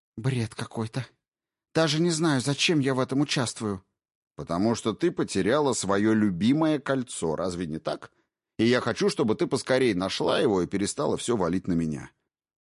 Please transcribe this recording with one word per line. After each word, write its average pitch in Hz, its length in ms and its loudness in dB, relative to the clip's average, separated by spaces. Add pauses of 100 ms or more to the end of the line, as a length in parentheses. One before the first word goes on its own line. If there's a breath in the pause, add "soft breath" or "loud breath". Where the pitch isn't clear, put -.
(160)
«Бред 117 380 -4
какой-то. 113 520 -8 (680)
Даже 156 260 2
не 175 100 2
знаю, 156 300 2
зачем 143 400 0
я 131 140 0
в 127 60 0
этом 131 200 0
участвую». 113 640 -2 (520)
«Потому 87 400 0
что 110 160 -2
ты 170 180 0
потеряла 135 640 0
своё 101 420 2
любимое 113 640 2
кольцо, 123 560 -4
разве 87 320 -4
не 78 140 -6
так? - 320 -8 (460)
И 110 60 4
я 120 160 4
хочу, 120 280 0
чтобы 117 260 0
ты 175 120 -2
поскорей 131 480 2
нашла - 460 -2
его 104 220 2
и 85 40 0
перестала 101 500 -2
всё 113 200 -2
валить 92 320 -2
на 92 40 0
меня». 78 380 -2 (520)